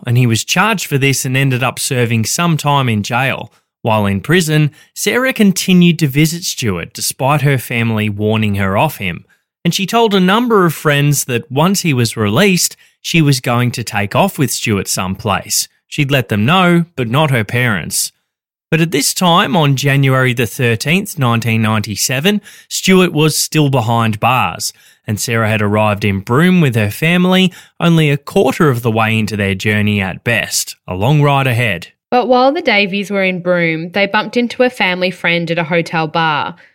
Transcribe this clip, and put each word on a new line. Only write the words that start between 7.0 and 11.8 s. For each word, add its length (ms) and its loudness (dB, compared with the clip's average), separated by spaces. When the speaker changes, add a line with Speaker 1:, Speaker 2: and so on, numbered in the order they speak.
Speaker 1:
her 160 2
family 500 -2
warning 460 0
her 240 0
off 200 0
him, 260 -8
and 100 0
she 120 -4
told 280 2
a 60 2
number 440 2
of 80 2
friends 520 0
that 260 -4
once 300 0